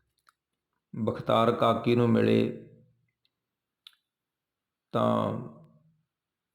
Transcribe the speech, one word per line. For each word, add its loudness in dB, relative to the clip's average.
ਬਖਤਾਰ 0
ਕਾਕੀ 0
ਨੂੰ 2
ਮਿਲੇ, 0
ਤਾਂ -2